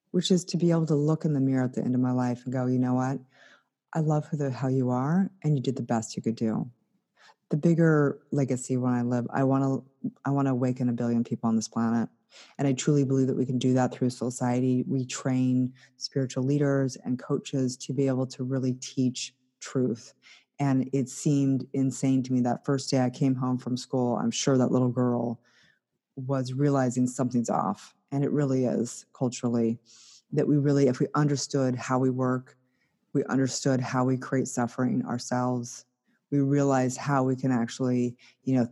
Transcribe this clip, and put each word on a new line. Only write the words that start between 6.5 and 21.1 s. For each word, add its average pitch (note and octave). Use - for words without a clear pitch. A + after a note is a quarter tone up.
The D#3+
bigger D#3
legacy C3
when B2
I B2
live, A#2+
I C3+
wanna, C3+
I C#3
wanna C#3
awaken B2+
a -
billion A#2
people A#2
on A2+
this G#2+
planet. A#2
And C#3
I C3+
truly C#3+
believe C3
that C3
we B2+
can B2+
do B2+
that B2+
through B2+
society. B2
We C3
train B2+
spiritual C3
leaders C#3
and B2+
coaches C3
to -
be C#3
able C3
to C3
really C3
teach -
truth. B2+
And C3
it C3+
seemed C3+